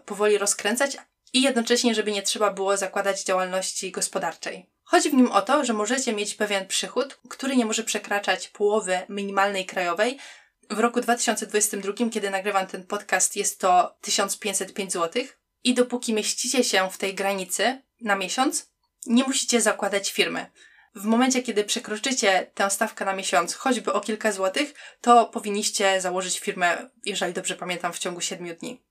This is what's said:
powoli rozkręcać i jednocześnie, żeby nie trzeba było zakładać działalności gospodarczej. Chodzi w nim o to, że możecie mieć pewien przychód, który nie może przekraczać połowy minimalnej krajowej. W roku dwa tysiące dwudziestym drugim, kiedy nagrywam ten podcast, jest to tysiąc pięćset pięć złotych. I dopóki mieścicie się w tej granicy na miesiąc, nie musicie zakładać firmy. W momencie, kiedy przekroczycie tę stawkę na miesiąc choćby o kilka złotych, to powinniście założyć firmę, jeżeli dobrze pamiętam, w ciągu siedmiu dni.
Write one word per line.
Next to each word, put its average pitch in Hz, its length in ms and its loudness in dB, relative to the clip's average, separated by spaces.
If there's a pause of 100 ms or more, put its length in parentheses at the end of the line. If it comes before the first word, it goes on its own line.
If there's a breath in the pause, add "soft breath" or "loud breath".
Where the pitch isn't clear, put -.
powoli 208 320 2
rozkręcać 226 580 0 (360)
i 254 100 4
jednocześnie, 240 520 2
żeby 214 180 0
nie 202 100 -2
trzeba 208 280 0
było 190 260 0
zakładać 196 480 -2
działalności 185 680 -2
gospodarczej. - 800 -6 (120)
Chodzi 339 280 4
w 285 40 0
nim 254 180 6
o 202 100 4
to, 277 220 2
że 240 80 0
możecie 226 400 -2
mieć 208 220 -4
pewien 202 320 -2
przychód, - 600 -4
który 269 280 -4
nie 233 100 4
może 233 180 -2
przekraczać 202 640 -2
połowy 208 600 0
minimalnej 196 580 -2
krajowej. 196 520 0 (520 loud breath)
W 208 80 -4
roku 240 220 2
dwa 240 160 2
tysiące 220 300 -2
dwudziestym 208 340 0
drugim, 202 300 -2
kiedy 202 200 -2
nagrywam 196 360 0
ten 185 200 -10
podcast, - 500 0
jest 202 240 -2
to 180 400 4
tysiąc - 380 0
pięćset 190 360 -4
pięć 190 180 -4
złotych. 180 480 -4 (240)
I 247 100 4
dopóki 247 400 2
mieścicie 240 500 0
się 190 260 2
w - 80 -12
tej 196 160 -4
granicy 196 680 -2 (180)
na 208 160 0
miesiąc, 262 540 -2 (360)
nie 247 180 4
musicie 254 360 0
zakładać 202 520 0
firmy. 170 340 -2 (480 soft breath)
W 202 100 -12
momencie, 247 380 4
kiedy 208 220 0
przekroczycie 208 880 0
tę 196 160 2
stawkę - 340 -2
na 190 100 0
miesiąc 185 400 0
choćby 240 380 0
o 202 80 0
kilka 214 320 -2
złotych, 196 420 -2 (260 loud breath)
to 240 260 8
powinniście 208 760 0
założyć 180 380 -2
firmę, 180 520 -2 (140)
jeżeli 185 280 -2
dobrze 185 220 -6
pamiętam, 175 380 -6
w - 60 -8
ciągu 175 220 -6
siedmiu 175 360 -8
dni. - 340 -12